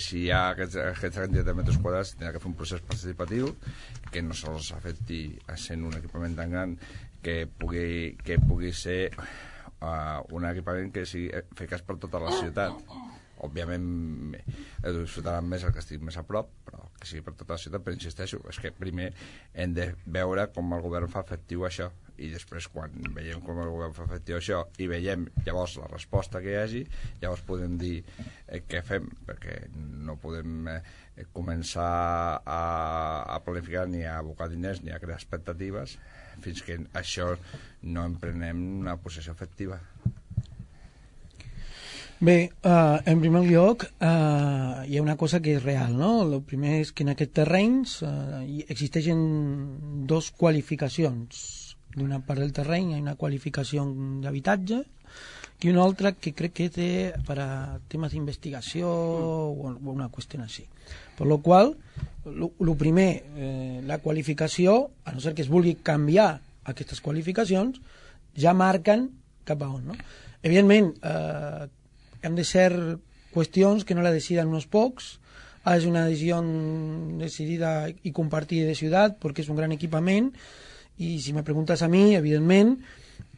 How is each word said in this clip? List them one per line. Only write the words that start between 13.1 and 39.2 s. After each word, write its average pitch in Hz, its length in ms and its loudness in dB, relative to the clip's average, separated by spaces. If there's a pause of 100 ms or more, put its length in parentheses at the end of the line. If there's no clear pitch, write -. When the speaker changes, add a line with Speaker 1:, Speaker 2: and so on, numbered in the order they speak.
Speaker 1:
Òbviament, 82 960 -6
eh, - 560 -10
disfrutaran 85 560 -6
més 90 160 -6
el 85 80 2
que - 80 -6
estigui 76 240 -12
més 80 160 -12
a 78 80 -14
prop, 104 220 -4 (160)
però - 160 -20 (180)
que - 80 -18
sigui 78 160 -12
per 80 140 -14
tota 82 180 -10
la - 60 -12
ciutat, 80 220 -8
però 87 120 -6
insisteixo, 90 540 -10
és - 100 -14
que - 160 -10
primer 90 380 -8 (400)
hem 87 180 -4
de 87 220 -4 (100)
veure 92 480 -2
com 87 240 -6
el 85 80 -6
govern 85 240 -4
fa 92 160 -8
efectiu 87 400 -8
això, 87 240 -6 (320)
i 76 80 -10
després, 82 400 -12
quan 78 240 -12 (240)
veiem 82 240 -10
com 87 220 -10
el 85 100 -6
govern 82 240 -8
fa 82 80 -12
efectiu 85 320 -6
això, 85 300 -4 (100)
i 92 140 -6
veiem 87 340 -4 (220)
llavors 87 340 -4
la - 80 -14
resposta 92 560 -6
que 98 80 -6
hi 101 80 -2
hagi, 110 220 -6 (400)
llavors 90 260 -6
podem 90 320 -4
dir, 87 220 -6 (460)
eh, 90 200 -10
què 85 160 -6
fem, 98 240 -6 (160)
perquè - 380 -12 (100)
no 76 480 -12
podem, 82 480 -10
eh, 80 140 -8 (500)
començar 85 1120 -2
a, 82 160 -4 (680)
a - 160 -6
planificar 87 440 -4
ni 85 160 -6
a 80 140 -6
abocar 80 300 -8
diners 87 320 -6
ni 80 120 -10
a 82 80 -10
crear 82 180 -10
expectatives 95 800 -10 (420)
fins 85 240 -10
que 85 140 -8 (180)
això 87 380 -4 (480)
no 85 260 -4
emprenem 85 480 -6 (220)
una 92 180 -6
possessió 82 360 -12